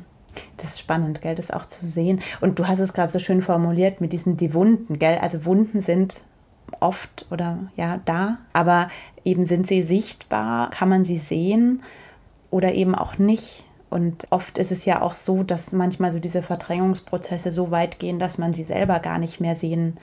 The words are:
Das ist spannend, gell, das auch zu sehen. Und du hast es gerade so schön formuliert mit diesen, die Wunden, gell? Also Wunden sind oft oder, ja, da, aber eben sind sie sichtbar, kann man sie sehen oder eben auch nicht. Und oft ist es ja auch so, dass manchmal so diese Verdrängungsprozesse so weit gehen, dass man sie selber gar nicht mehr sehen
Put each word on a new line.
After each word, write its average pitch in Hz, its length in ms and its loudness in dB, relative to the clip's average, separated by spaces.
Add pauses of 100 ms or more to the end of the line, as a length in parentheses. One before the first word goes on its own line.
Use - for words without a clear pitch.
(560)
Das 160 160 -12
ist - 80 -12
spannend, 156 420 -2
gell, 165 140 -4
das 170 160 -8
auch - 140 -8
zu - 200 -14
sehen. 170 360 0 (180)
Und 190 180 0
du 175 120 0
hast 185 100 2
es 190 140 -2
gerade 170 180 0
so 185 80 0
schön 185 220 2
formuliert 175 580 2
mit 165 140 -2
diesen, 170 240 0
die 156 160 0
Wunden, 202 440 4
gell? 160 240 4
Also 170 220 -4
Wunden 202 380 2
sind 190 400 0 (580)
oft - 520 -4
oder, 175 440 -4
ja, 170 300 -4
da, 196 340 -2 (140)
aber 175 360 4 (360)
eben 180 200 2
sind 175 220 2
sie 185 160 4
sichtbar, 120 880 -2
kann - 160 0
man 185 160 6
sie 175 140 -2
sehen 202 640 2 (680)
oder 185 240 2
eben 185 220 2
auch - 220 -4
nicht. 214 480 0 (240)
Und 170 400 -2
oft - 280 -2
ist 185 140 0
es 185 140 -4
ja 175 160 2
auch 175 120 0
so, 190 300 0
dass 180 300 -4
manchmal 180 400 0
so 170 60 -2
diese 175 220 -4
Verdrängungsprozesse 180 1080 -2
so 170 200 -2
weit 170 280 0
gehen, 175 200 -4
dass 180 180 -4
man 170 160 0
sie 160 100 -4
selber 180 360 0
gar 165 200 -4
nicht 170 220 -4
mehr 170 120 0
sehen 165 500 -2